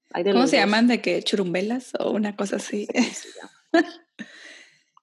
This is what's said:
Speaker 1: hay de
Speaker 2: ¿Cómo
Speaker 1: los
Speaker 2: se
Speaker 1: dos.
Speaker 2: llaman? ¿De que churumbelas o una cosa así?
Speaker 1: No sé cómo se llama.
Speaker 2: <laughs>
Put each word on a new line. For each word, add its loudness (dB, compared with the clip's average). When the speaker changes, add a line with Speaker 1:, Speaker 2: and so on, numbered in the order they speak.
Speaker 1:
hay -4
de 2
Speaker 2:
¿Cómo 6
Speaker 1:
los 4
Speaker 2:
se 4
Speaker 1:
dos. 4
Speaker 2:
llaman? 4
¿De 2
que -2
churumbelas -2
o -2
una -2
cosa -4
así? -6
Speaker 1:
No 2
sé 2
cómo -
se -16
llama. -20
Speaker 2:
<laughs> 0